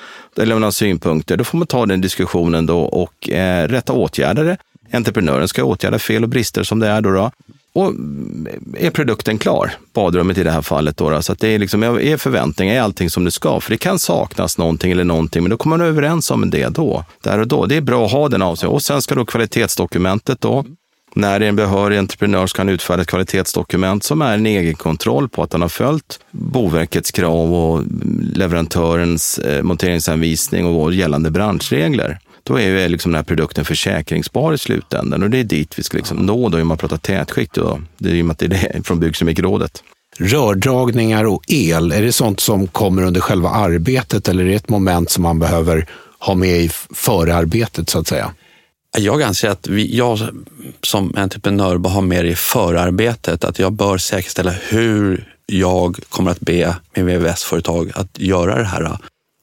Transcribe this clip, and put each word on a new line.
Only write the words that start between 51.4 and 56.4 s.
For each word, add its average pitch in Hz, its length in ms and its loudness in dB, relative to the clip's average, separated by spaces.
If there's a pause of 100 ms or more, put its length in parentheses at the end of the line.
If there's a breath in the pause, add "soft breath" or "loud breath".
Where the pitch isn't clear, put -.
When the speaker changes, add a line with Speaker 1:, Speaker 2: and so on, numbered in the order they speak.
Speaker 3:
bör 90 120 0
ha 98 120 2
med 90 240 2
i 85 100 0
förarbetet 90 1080 0
att 87 160 -2
jag 95 140 2
bör 101 240 2
säkerställa 90 540 -2
hur 104 760 0 (180)
jag 92 540 0 (100)
kommer 92 220 0
att 87 80 -4
be 87 360 0 (200)